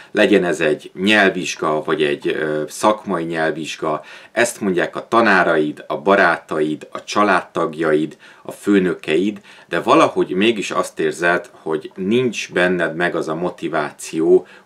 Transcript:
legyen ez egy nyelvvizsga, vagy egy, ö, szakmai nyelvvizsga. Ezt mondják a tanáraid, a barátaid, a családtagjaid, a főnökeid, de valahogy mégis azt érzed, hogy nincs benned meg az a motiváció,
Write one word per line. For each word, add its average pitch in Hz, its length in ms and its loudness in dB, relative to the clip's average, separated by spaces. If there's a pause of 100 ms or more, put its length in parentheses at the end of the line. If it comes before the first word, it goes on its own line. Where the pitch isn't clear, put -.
(100)
legyen 101 340 4
ez 82 160 -2
egy 76 340 -2
nyelvvizsga, 90 880 0
vagy 78 200 -2
egy, 73 260 -2
ö, 76 400 -2
szakmai 104 560 -2
nyelvvizsga. 80 760 -4 (300)
Ezt - 280 -2
mondják 87 360 -2
a - 120 -8
tanáraid, 87 760 2
a 78 120 -6
barátaid, 80 920 0
a - 140 -12
családtagjaid, 82 1120 -2 (260)
a - 100 -14
főnökeid, 92 880 0 (280)
de 85 120 -2
valahogy 113 500 2
mégis 101 400 0
azt - 300 -4
érzed, 87 520 -2
hogy - 420 -6
nincs 110 580 -2
benned 87 420 0
meg 85 200 -2
az 78 140 -4
a 80 60 -4
motiváció, 82 1120 0 (200)